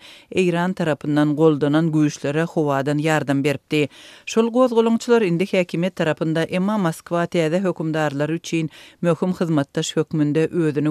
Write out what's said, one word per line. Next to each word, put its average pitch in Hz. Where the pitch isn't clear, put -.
Иран 175
тарапынан 147
колдонон 151
күчтөрү 151
Хувадан 143
жардам 143
берипти. 147
Шол 226
козголоңчулар 226
инде 170
хакимият 180
тарапында, 160
эмма 196
Москва 170
тезе 170
хөкүмдарлары 156
үчүн 160
мөһим 180
кызматташ 160
хөкмүндө 156
өзүнү 151